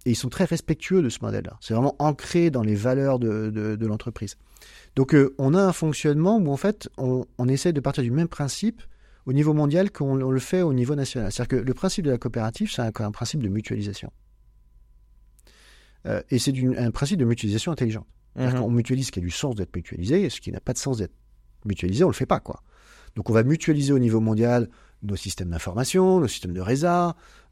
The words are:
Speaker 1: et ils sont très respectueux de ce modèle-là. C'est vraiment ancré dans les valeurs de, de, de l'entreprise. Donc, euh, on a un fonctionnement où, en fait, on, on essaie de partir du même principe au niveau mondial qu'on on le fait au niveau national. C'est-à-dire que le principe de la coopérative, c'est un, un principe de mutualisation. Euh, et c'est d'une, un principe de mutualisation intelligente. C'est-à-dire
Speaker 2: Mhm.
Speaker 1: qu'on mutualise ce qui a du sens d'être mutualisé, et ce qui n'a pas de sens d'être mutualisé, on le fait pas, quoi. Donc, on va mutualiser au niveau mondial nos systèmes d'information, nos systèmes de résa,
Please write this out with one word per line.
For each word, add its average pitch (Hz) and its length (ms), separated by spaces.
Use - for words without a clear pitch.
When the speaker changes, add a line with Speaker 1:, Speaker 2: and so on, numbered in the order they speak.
Speaker 1:
et 127 60
ils 113 40
sont 127 140
très 185 160
respectueux 170 560
de 127 80
ce - 120
modèle-là. 104 380
C'est - 140
vraiment 123 240
ancré 156 540
dans 127 100
les 107 140
valeurs 131 420
de, 110 320
de, 107 260
de 113 120
l'entreprise. 107 500
Donc, 135 200
euh, 139 240
on 139 160
a 196 80
un 180 100
fonctionnement 156 640
où, 156 140
en 139 60
fait, - 400
on, 127 280
on 123 80
essaie 139 260
de 147 60
partir 139 240
du 117 80
même 160 160
principe - 560
au 131 80
niveau 151 200
mondial 151 380
qu'on 135 300
on 131 80
le 131 100
fait 185 220
au 160 120
niveau 127 200
national. 127 380
C'est-à-dire 123 280
que 101 40
le 127 100
principe 185 320
de 143 60
la 120 80
coopérative, 113 520
c'est 127 120
un, 113 160
un 107 120
principe 127 300
de 104 80
mutualisation. 104 640
Euh, 101 240
et 131 100
c'est 139 120
d'une, 127 260
un 120 140
principe 147 280
de 127 60
mutualisation 113 460
intelligente. 110 360
C'est-à-dire 127 220
Speaker 2:
Mhm. 123 60
Speaker 1:
qu'on 110 80
mutualise 127 360
ce - 40
qui - 80
a - 20
du 87 80
sens 127 260
d'être 98 200
mutualisé, 95 480
et 147 60
ce - 120
qui - 100
n'a - 80
pas - 140
de - 40
sens 131 200
d'être 95 160
mutualisé, 101 380
on 185 40
le 143 60
fait - 120
pas, 175 140
quoi. - 220
Donc, 104 140
on 113 40
va 113 100
mutualiser 143 500
au 135 60
niveau 113 200
mondial 113 500
nos 101 120
systèmes 90 340
d'information, 131 720
nos 135 80
systèmes 92 260
de 92 80
résa, 170 540